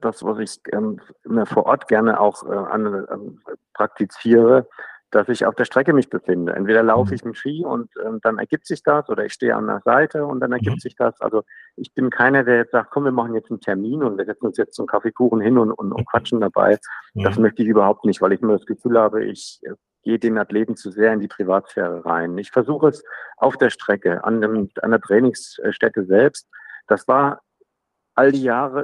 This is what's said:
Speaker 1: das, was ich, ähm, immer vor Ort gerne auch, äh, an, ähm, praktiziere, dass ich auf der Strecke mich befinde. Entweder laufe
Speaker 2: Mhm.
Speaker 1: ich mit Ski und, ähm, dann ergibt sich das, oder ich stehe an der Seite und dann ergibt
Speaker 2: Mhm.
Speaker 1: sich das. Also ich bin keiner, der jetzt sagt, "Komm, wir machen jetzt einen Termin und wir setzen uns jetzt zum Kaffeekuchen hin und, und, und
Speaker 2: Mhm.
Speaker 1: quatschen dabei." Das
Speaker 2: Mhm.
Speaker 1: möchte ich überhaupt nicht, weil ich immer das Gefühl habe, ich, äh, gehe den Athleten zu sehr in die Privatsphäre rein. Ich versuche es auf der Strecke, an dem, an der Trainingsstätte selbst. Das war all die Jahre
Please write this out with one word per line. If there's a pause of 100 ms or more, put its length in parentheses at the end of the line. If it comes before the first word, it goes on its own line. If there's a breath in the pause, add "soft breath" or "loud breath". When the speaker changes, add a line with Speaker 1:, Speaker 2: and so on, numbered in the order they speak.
Speaker 1:
das,
was
ich, (120)
ähm, (240)
immer
vor
Ort
gerne
auch,
äh,
an,
ähm, (320)
praktiziere, (420 loud breath)
dass
ich
auf
der
Strecke
mich
befinde.
Entweder
laufe
Speaker 2:
Mhm.
Speaker 1:
ich
mit
Ski
und, (160)
ähm,
dann
ergibt
sich
das,
oder
ich
stehe
an
der
Seite
und
dann
ergibt
Speaker 2:
Mhm.
Speaker 1:
sich
das.
Also (320 loud breath)
ich
bin
keiner,
der
jetzt
sagt,
"Komm,
wir
machen
jetzt
einen
Termin
und
wir
setzen
uns
jetzt
zum
Kaffeekuchen
hin
und,
und,
und
Speaker 2:
Mhm.
Speaker 1:
quatschen
dabei." (440 loud breath)
Das
Speaker 2:
Mhm.
Speaker 1:
möchte
ich
überhaupt
nicht,
weil
ich
immer
das
Gefühl
habe,
ich,
äh, (280)
gehe
den
Athleten
zu
sehr
in
die
Privatsphäre
rein.
Ich
versuche
es (340 loud breath)
auf
der
Strecke,
an
dem, (140)
an
der
Trainingsstätte
selbst. (400 loud breath)
Das
war (760)
all
die
Jahre